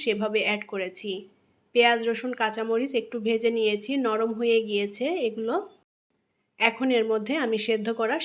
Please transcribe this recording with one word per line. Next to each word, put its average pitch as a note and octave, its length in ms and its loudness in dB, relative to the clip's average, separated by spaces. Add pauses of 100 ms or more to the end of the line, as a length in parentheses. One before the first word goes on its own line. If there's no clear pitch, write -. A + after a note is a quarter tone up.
সেভাবে G#3+ 420 0
অ্যাড G#3 200 -2
করেছি। F#3+ 440 -6 (640)
পেঁয়াজ, A#3 320 6
রসুন, A#3 340 -2
কাঁচামরিচ A3+ 540 0
একটু A3+ 260 -2
ভেজে A3+ 300 2
নিয়েছি, G#3+ 460 0
নরম A3+ 380 2
হয়ে A#3 240 2 (100)
গিয়েছে G3+ 380 -2 (200)
এগুলো। A3 300 -2 (1040)
এখন A#3 300 0
এর A3+ 140 4
মধ্যে A3 300 -2 (100)
আমি A3+ 140 0
সেদ্ধ G#3+ 300 0 (100)
করা A3+ 260 0